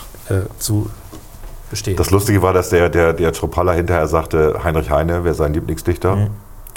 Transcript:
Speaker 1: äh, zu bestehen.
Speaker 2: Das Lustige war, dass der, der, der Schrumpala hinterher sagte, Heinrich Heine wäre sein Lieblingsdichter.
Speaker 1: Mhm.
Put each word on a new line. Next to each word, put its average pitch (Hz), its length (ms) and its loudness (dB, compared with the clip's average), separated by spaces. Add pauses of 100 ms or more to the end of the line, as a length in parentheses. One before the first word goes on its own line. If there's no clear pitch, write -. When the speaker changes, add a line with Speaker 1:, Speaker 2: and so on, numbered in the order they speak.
(300)
Speaker 1:
äh, 95 120 0 (180)
zu 104 300 -2 (840)
bestehen. - 260 -4
Speaker 2:
Das 87 140 2
Lustige 101 320 4
war, 92 100 4
dass 90 160 2
der, 87 200 4
der, 82 240 4
der 82 200 0
Schrumpala 90 400 0
hinterher 85 340 2
sagte, 78 560 2
Heinrich 78 280 0
Heine 82 320 2
wäre 85 100 2
sein 73 220 0
Lieblingsdichter. 85 600 -2
Speaker 1:
Mhm. 101 120 2 (500)